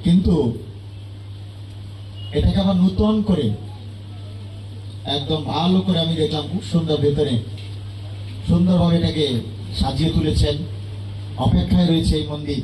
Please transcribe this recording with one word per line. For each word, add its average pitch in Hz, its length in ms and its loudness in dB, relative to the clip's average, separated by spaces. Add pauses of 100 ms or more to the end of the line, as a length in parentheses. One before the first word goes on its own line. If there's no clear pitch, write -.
কিন্তু 180 300 6 (2000)
এটাকে 180 280 2
আবার 190 160 2
নূতন 190 460 4
করে 180 240 2 (1600)
একদম 143 400 -2
ভালো 180 360 2
করে 180 200 2
আমি 165 140 0
দেখলাম, 156 380 0
খুব 196 100 -2 (100)
সুন্দর 160 240 2
ভেতরে 143 380 2 (1120)
সুন্দরভাবে 170 500 4
এটাকে 151 280 2 (540)
সাজিয়ে 151 300 2
তুলেছেন। 156 440 4 (840)
অপেক্ষায় 180 520 4
রয়েছে 165 280 4
এই 151 160 0
মন্দির 147 320 -4